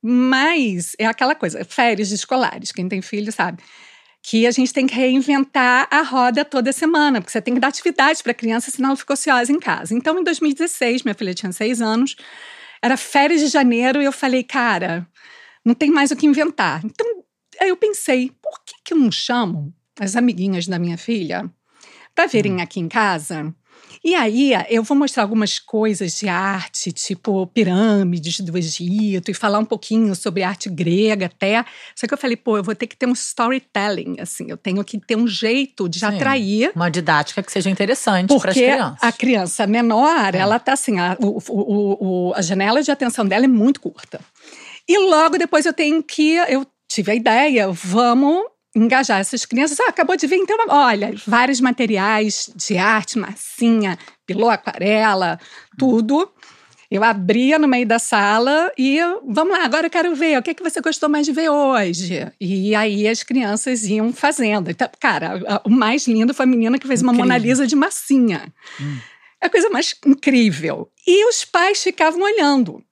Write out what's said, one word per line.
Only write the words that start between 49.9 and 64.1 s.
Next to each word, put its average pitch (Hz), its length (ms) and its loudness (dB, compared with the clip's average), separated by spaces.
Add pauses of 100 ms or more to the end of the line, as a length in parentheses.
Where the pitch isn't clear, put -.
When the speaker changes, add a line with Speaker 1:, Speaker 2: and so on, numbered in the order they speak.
Speaker 1:
acabou 359 260 0
de 320 100 -2
vir, 330 100 2
então, 392 200 0 (140)
olha, 226 420 2 (140)
vários 247 340 2
materiais 214 960 0
de 180 220 -4
arte, 214 400 0
massinha, 214 800 -2 (280)
pilô, 190 220 0
aquarela, 202 880 0 (400)
tudo." 254 480 2 (640)
Eu 202 140 0
abria 226 540 2
no 302 100 4
meio 247 180 2
da 220 120 2
sala 240 800 2
e, 269 200 2 (300)
"Vamos 330 300 0
lá, 349 80 0
agora 311 220 0
eu - 20 -2
quero 339 260 0
ver, 302 220 2
o 240 40 -2
que 330 120 -6
que - 80 -14
você 330 180 -4
gostou 311 300 -2
mais 294 160 0
de 302 60 -2
ver 311 180 0
hoje?" 190 760 0 (140)
E 196 340 -2
aí 208 320 0
as 226 160 -2
crianças 233 640 -2
iam 214 260 0